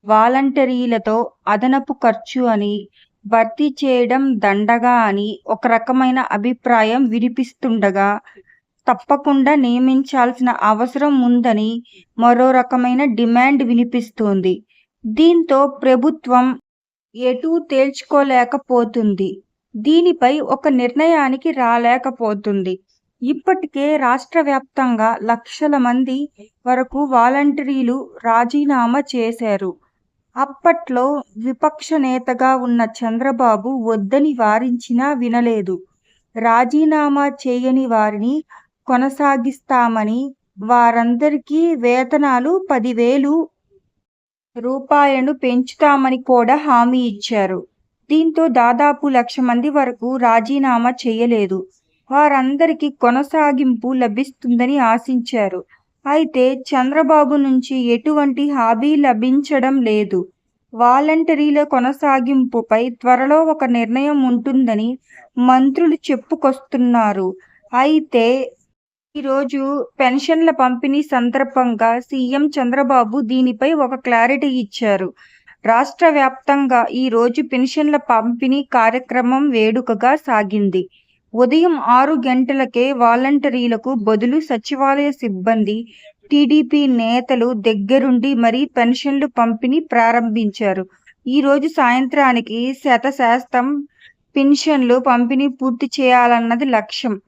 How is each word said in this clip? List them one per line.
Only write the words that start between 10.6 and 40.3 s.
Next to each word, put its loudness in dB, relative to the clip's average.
అవసరం 0
ఉందని 0
మరో 4
రకమైన 0
డిమాండ్ 2
వినిపిస్తోంది. 0
దీంతో 2
ప్రభుత్వం 2
ఎటూ -2
తేల్చుకోలేకపోతుంది. 0
దీనిపై 2
ఒక -2
నిర్ణయానికి 0
రాలేకపోతుంది. -2
ఇప్పటికే -2
రాష్ట్ర -2
వ్యాప్తంగా -2
లక్షల -2
మంది 0
వరకు -2
వాలంటీర్లు 0
రాజీనామా 0
చేశారు. -4
అప్పట్లో -2
విపక్ష -6
నేతగా -2
ఉన్న -2
చంద్రబాబు -2
వద్దని 0
వారించినా -2
వినలేదు. -2
రాజీనామా 2
చేయని -2
వారిని -2
కొనసాగిస్తామని, -2